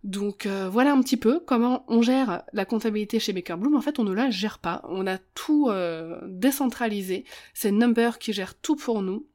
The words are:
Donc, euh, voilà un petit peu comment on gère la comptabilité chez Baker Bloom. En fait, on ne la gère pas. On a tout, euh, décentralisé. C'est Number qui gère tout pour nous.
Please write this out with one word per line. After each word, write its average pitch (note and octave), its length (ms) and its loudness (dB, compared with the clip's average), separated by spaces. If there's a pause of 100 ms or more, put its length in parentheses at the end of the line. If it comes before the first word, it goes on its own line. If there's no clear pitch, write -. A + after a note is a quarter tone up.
Donc, G3+ 420 -6
euh, G3 220 -2
voilà B3 240 4
un C4+ 100 6
petit C4 140 2
peu A#3+ 240 2
comment B3 480 0
on A#3 140 4
gère B3 500 2
la G3 140 -2
comptabilité G#3+ 560 -2
chez G#3+ 100 -2
Baker F3+ 240 -4
Bloom. C4 200 2
En C4 40 4
fait, D4 200 -2
on A3+ 40 2
ne G3 80 0
la A#3+ 200 2
gère G3+ 280 -4
pas. F3 300 -6
On F#3+ 180 -4
a F#3+ 100 -2
tout, D4 520 2
euh, E3 580 -4
décentralisé. G#3 960 -2 (300)
C'est G#3 180 0
Number A#3 480 2
qui A3 140 -6
gère G3 200 -8
tout - 220 -2
pour A3+ 260 -4
nous. G3 340 -4